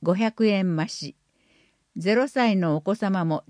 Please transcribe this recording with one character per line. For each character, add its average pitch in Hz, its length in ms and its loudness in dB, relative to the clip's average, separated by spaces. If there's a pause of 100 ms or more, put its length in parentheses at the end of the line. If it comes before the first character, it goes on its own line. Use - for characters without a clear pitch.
五 175 140 0
百 220 320 0
円 190 280 0
増 156 120 -2
し。 - 280 -14 (800)
ゼ 180 200 0
ロ 262 120 2
歳 240 280 2
の 170 200 2
お 156 60 -4
子 196 140 -2
様 190 280 -2
も 160 260 -2